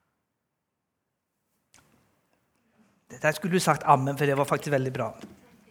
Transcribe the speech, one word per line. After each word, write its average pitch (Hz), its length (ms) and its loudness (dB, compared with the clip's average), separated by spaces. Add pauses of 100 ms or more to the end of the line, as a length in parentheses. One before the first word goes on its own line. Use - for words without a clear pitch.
(3000)
Det - 120 -18
der 151 100 2
skulle 180 220 -4
du 185 80 2
sagt 147 240 0
amen, 139 320 4
for 147 80 0
det 139 100 2
var 143 140 0
faktisk 147 240 -2
veldig 131 180 -2
bra. 120 200 -6 (580)